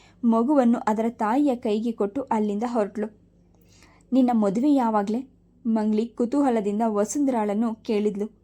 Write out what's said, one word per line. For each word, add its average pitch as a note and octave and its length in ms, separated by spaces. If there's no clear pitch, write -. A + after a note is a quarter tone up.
ಮಗುವನ್ನು A#3+ 540
ಅದರ A3 300
ತಾಯಿಯ A#3+ 480
ಕೈಗೆ A3+ 360
ಕೊಟ್ಟು G#3+ 300
ಅಲ್ಲಿಂದ G#3 440
ಹೊರಟ್ಲು. G#3+ 400
"ನಿನ್ನ B3 260
ಮದುವೆ A3 340
ಯಾವಾಗ್ಲೇ?" A3 560
ಮಂಗ್ಲಿ G#3+ 400
ಕುತೂಹಲದಿಂದ A#3 800
ವಸುಂಧರಾಳನ್ನು A3 880
ಕೇಳಿದ್ಲು. G#3 520